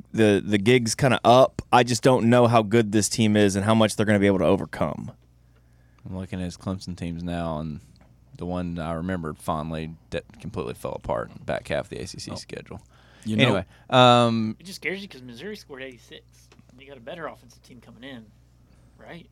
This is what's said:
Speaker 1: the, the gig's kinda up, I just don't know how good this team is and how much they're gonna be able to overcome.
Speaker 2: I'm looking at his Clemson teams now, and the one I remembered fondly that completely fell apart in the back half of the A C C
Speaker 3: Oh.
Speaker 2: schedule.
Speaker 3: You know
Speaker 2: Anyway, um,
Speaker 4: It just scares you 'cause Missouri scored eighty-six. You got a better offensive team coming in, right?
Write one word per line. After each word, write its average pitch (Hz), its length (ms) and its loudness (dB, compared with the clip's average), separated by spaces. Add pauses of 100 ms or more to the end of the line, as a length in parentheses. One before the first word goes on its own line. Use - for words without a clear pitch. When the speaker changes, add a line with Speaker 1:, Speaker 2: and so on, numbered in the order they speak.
(120)
Speaker 1:
the, 107 320 4
the 104 140 0
gig's 113 380 2
kinda 127 280 0
up, 123 380 6 (100)
I 123 120 6
just 123 180 -4
don't 120 260 4
know 120 200 6
how 117 140 4
good 107 280 2
this 104 180 2
team 107 280 2
is 101 180 4
and 98 100 -2
how 113 120 2
much 110 180 2
they're 107 120 -2
gonna 104 120 4
be 98 80 4
able 98 140 4
to 82 60 2
overcome. - 680 -2 (960)
Speaker 2:
I'm 95 100 -10
looking 92 220 -8
at 90 60 -4
his 85 100 -10
Clemson 95 400 -8
teams 85 260 -8
now, 85 380 -6
and 78 200 -8 (560)
the 85 100 -10
one 90 320 -6
I 82 160 -6
remembered 82 440 -6
fondly 80 560 -6 (160)
that - 140 -8 (160)
completely 67 340 -10
fell - 180 -10
apart - 380 -6
in - 80 -20
the - 60 -20
back - 240 -8
half 71 180 -4
of - 40 -20
the - 120 -10
A - 40 -10
C - 120 -16
C - 140 -14
Speaker 3:
Oh. - 40 -12
Speaker 2:
schedule. - 440 -16 (440)
Speaker 3:
You 107 120 -4
know 131 80 2
Speaker 2:
Anyway, 98 200 2 (260)
um, 120 680 4
Speaker 4:
It 165 60 -20
just 190 100 -16
scares 185 260 -8
you 202 60 -16
'cause 131 140 -20
Missouri 127 340 -16
scored 135 260 -18
eighty-six. 123 400 -20 (560)
You 135 80 -20
got 139 120 -20
a - 20 -20
better 156 260 -14
offensive 117 360 -18
team 123 180 -20
coming 120 240 -20
in, 131 200 -16 (720)
right? 160 340 -20